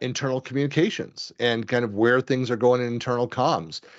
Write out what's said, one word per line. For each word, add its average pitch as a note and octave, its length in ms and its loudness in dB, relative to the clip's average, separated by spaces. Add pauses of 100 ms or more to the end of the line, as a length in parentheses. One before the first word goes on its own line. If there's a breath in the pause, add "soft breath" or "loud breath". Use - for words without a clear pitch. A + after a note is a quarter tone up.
internal B2+ 400 -4
communications C#3+ 1000 -2
and A2+ 260 0
kind A#2+ 200 0
of G#2 80 -4
where A#2 260 4
things B2+ 320 -2
are A#2 60 -2
going B2 240 4
in B2 60 -2
internal A#2+ 420 -2
comms. A#2+ 500 -2 (200 loud breath)